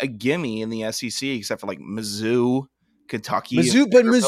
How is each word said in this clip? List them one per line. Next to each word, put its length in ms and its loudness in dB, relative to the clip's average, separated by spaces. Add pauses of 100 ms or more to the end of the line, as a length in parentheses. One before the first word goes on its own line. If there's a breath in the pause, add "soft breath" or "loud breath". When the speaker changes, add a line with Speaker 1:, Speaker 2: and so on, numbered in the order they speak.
Speaker 1:
a 60 -4
gimme 540 -2
in 80 -6
the 140 -6
S 200 -6
E 80 -6
C 260 -6
except 240 -8
for, 60 -8
like, 120 -6
Mizzou, 840 0 (420)
Kentucky, 500 -4
Speaker 2:
Mizzou, 260 4
Speaker 1:
and 80 0
Speaker 2:
but 140 8
Speaker 1:
Vanderbilt. 220 4